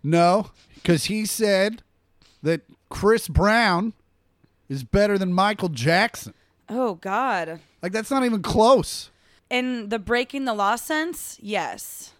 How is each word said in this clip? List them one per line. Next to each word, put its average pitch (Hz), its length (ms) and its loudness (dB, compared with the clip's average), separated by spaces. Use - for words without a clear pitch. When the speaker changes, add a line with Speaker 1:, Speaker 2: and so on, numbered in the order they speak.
Speaker 1:
No, 170 480 2
'cause 170 220 2
he 214 200 -2
said 208 580 0
that 156 200 0
Chris 214 380 2
Brown 208 680 2
is 135 140 -6
better 202 340 2
than 185 160 0
Michael 196 360 0
Jackson. 160 640 0
Speaker 2:
Oh, 226 260 -2
God. 190 640 -4
Speaker 1:
Like, - 120 -6
that's 220 180 -4
not 269 140 0
even 220 160 -2
close. - 680 2
Speaker 2:
In 247 400 -4
the 226 100 -4
breaking 247 460 -2
the 240 80 -2
law 208 220 0
sense, 311 640 -6
yes. 185 800 -8